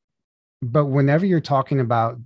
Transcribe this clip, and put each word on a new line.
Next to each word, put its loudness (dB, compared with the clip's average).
but 0
whenever 2
you're 2
talking -2
about -2